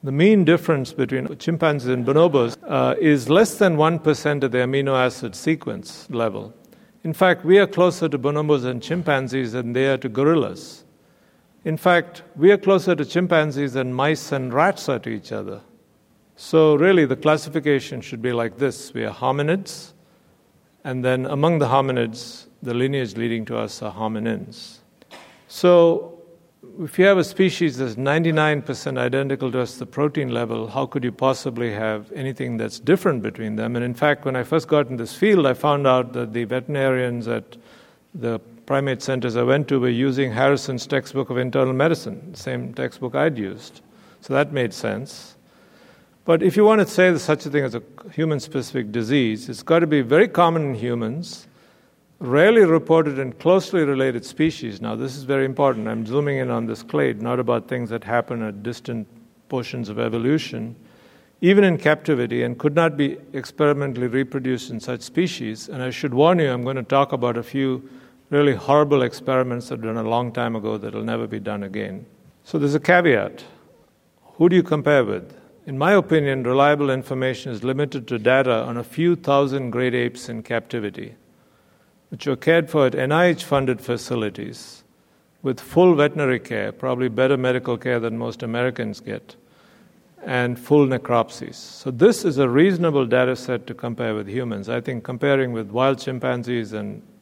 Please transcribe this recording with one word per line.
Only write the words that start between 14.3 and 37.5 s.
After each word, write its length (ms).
and 200
rats 340
are 120
to 100
each 240
other. 300
So 380
really, 320
the 100
classification 840
should 180
be 140
like 240
this. 340
We 140
are 80
hominids, 800
and 180
then 220
among 340
the 100
hominids, 760
the 140
lineage 420
leading 280
to 120
us 260
are 100
hominins. 840
So 760
if 180
you 60
have 140
a 40
species 560
that's 180
ninety-nine 680
percent 360
identical 540
to 80
us 140
at 40
the 80
protein 480
level, 320
how 200
could 180
you 80
possibly 600
have 380
anything 460
that's 240
different 420
between 320
them? 220
And 80
in 100
fact, 300
when 100
I 80
first 240
got 220
in 80
this 180
field, 320
I 80
found 320
out 280
that 180
the 120
veterinarians 840
at 280